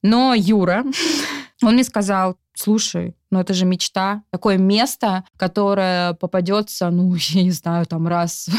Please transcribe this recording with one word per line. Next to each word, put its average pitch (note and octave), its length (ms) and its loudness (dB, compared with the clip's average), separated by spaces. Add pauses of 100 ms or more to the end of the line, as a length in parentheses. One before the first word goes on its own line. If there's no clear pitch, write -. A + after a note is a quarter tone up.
Но A#3+ 320 4
Юра, G3 480 2 (400)
<laughs> - 380 -8
он A#3 120 4
мне B3+ 80 4
сказал: F#3+ 540 0 (180)
«Слушай, F3+ 640 -2 (160)
ну F#3 80 2
это F#3 120 -2
же F#3 140 0
мечта, F#3+ 640 -2
такое F#3+ 260 0
место, G3 680 0 (120)
которое F#3 800 0
попадётся, F#3 760 -2
ну, F3+ 240 2
<laughs> E3+ 40 -2
я E3+ 240 0
не F3+ 80 4
знаю, E3+ 360 -2
там E3 200 -4
раз E3+ 400 -2 (120)